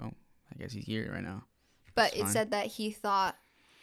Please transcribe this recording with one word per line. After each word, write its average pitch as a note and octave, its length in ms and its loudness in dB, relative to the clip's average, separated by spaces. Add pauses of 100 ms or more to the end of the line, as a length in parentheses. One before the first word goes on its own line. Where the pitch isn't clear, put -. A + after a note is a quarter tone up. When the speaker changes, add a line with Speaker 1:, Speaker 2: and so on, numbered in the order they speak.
Speaker 1:
"Oh, G#2+ 120 -6 (400)
I - 60 -12
guess - 140 -8
he's G#2+ 120 -6
here A2 280 -2
right F#2+ 120 -4
now." F#2+ 200 -8 (520)
Speaker 2:
But A3 160 6
Speaker 1:
That's - 40 -6
Speaker 2:
it G3+ 80 0
Speaker 1:
fine. G3 80 2
Speaker 2:
said A3 200 2
that G#3 140 0
he G#3+ 260 -4
thought G3 440 2 (460)